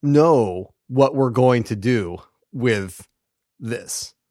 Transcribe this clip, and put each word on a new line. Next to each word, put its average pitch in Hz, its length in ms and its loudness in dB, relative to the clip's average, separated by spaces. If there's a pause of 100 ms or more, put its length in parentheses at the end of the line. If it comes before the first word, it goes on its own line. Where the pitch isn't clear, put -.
know 143 720 2 (140)
what 135 280 2
we're 135 160 0
going 123 340 2
to 113 100 -6
do 101 420 -2 (340)
with 107 560 -4 (520)
this, - 540 -12 (180)